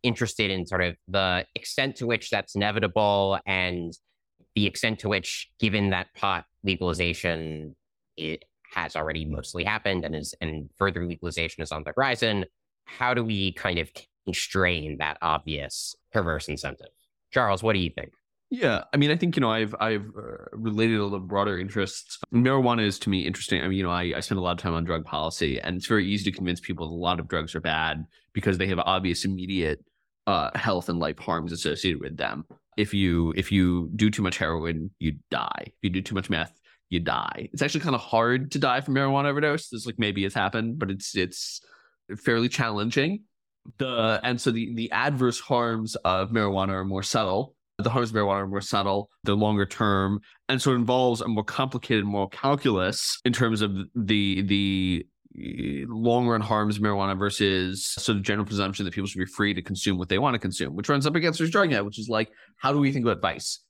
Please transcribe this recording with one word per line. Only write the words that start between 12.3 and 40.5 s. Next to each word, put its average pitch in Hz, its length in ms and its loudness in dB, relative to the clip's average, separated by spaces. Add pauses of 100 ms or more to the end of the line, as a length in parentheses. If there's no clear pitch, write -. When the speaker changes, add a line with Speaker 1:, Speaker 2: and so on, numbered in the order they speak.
Speaker 1:
how 127 300 -2
do 120 100 0
we 98 280 0
kind 90 260 -2
of 80 120 -2 (340)
constrain 87 720 0
that 76 240 -4
obvious 78 760 -2 (160)
perverse 82 360 0
incentive? 71 400 -8 (440)
Charles, 104 300 2
what 110 100 4
do 101 80 2
you 82 100 0
think? - 220 -12 (380)
Speaker 2:
Yeah, 170 420 0
I 143 60 2
mean, 143 120 4
I 156 60 4
think, 170 180 0
you - 60 2
know, 120 100 2
I've, 110 300 0
I've, 107 260 -2 (100)
uh, - 360 -14
related 110 480 2
a - 20 2
little 101 160 -2
broader 98 400 0
interests. 98 600 -4 (140)
Marijuana 123 540 4
is, 98 140 0
to - 100 0
me, 95 160 2
interesting. 95 360 -2
I 76 40 -2
mean, 95 120 0
you 95 40 0
know, 90 80 0
I, 87 240 0
I 69 60 -4
spend 98 180 -2
a 92 40 -2
lot 90 100 0
of 87 60 -2
time 85 160 -2
on 82 100 0
drug 82 200 -2
policy, 76 560 -2
and 90 160 -6
it's 90 100 -8
very 104 200 2
easy 101 240 0
to 98 60 -6
convince 90 240 -2
people 85 280 -6
that 80 60 -8
a - 20 -6
lot 87 220 0
of 80 80 -6
drugs 80 300 -4
are 82 40 -4
bad 80 440 -2 (280)
because 98 260 0
they 95 100 0
have 92 100 0
obvious 92 460 0
immediate, 92 600 -2 (440)
uh, 85 260 2
health 92 340 0
and 85 120 0
life 78 180 -2
harms 82 320 -4
associated 82 500 -2
with 71 160 -8
them. 64 280 -4 (320)
If 104 180 0
you, 85 420 4
if 95 140 -2
you 90 460 4
do 107 120 6
too 107 140 0
much 90 160 0
heroin, 82 520 -2 (100)
you 76 160 0 (160)
die. 50 340 -4
If - 160 -20
you 98 80 0
do 95 120 -2
too 101 120 -8
much 95 160 -2
meth, 80 220 0 (380)
you 87 100 0
die. 58 520 -4
It's - 100 -2
actually 143 180 0
kinda 139 180 0
hard 123 540 2
to 139 80 0
die 135 220 2
from 135 120 -2
marijuana 139 360 2
overdose. 147 380 0
This, 113 160 -10
like, 117 140 -8
maybe 101 240 2
has 98 120 0
happened, 113 440 0